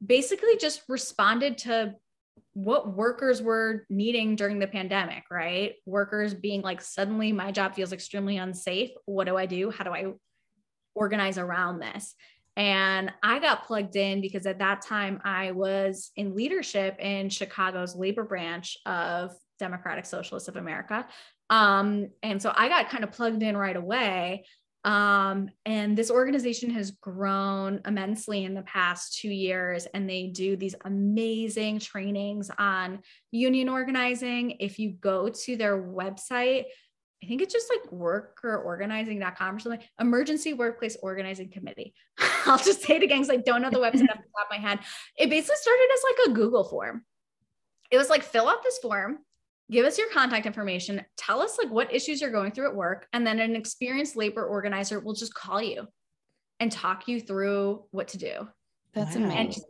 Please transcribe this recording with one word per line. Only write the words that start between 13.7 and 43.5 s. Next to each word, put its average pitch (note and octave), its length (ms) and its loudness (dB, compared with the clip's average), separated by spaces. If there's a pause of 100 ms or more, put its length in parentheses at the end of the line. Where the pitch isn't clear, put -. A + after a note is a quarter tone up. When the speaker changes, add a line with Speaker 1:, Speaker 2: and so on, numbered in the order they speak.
Speaker 1:
in G3 240 0
because F#3+ 260 -4
at F#3+ 140 -4
that G3 220 2
time G3 420 -4
I F#3+ 280 -2
was G3 640 -2
in G3 180 -4
leadership G#3+ 640 -2
in G3 300 -2
Chicago's F#3 640 -4
labor G3+ 300 -2
branch F3 600 -8
of F3 480 -4 (260)
Democratic F3+ 460 -6
Socialists - 440 -10
of - 80 -10
America. F#3 500 -6 (420)
Um, G3+ 600 6 (120)
and G3 200 -2
so G#3 140 0
I - 120 6
got D4+ 220 4
kind A#3 140 -2
of G#3 80 -6
plugged A3+ 320 0
in G#3+ 120 2
right G3 200 0
away. F#3 680 -2 (400)
Um, G3+ 640 4 (160)
and G#3+ 320 0
this A3+ 140 2
organization B3 600 2
has G3+ 200 -4
grown G3 920 -2
immensely G3+ 600 -2
in F#3+ 80 -6
the F#3+ 80 -6
past F3+ 580 -2
two G#3+ 100 -6
years, F#3 580 -2
and F#3+ 220 -4
they F#3 180 -4
do F#3+ 280 -2
these F#3 200 -6 (100)
amazing G#3+ 920 0
trainings G3+ 800 -6
on F#3+ 440 -2 (300)
union B3+ 360 2
organizing. B3 920 0
If G3 200 -6
you G#3+ 120 -2
go F#3+ 380 0
to A#3+ 280 -6
their G3+ 240 2
website, G3 840 -2 (560)
I F3 60 -18
think B3 140 -2
it's F#4+ 100 -2
just, A#4 180 -2
like, - 220 -2
worker F#3+ 720 -4
organizing G#3 560 -4
dot F#3 180 -4
com F#3+ 200 -4
or - 20 -8
something, A3+ 260 -8 (140)
Emergency C#4+ 540 2
Workplace A#3 500 -4
Organizing F#3+ 480 -6
Committee. - 420 -14 (240)
<laughs> - 280 0
I'll C4+ 120 8
just F#4+ 260 4
say D4+ 120 6
it - 80 4
again C#4 160 4
'cause C4+ 100 0
I C4 80 4
don't A#3+ 240 2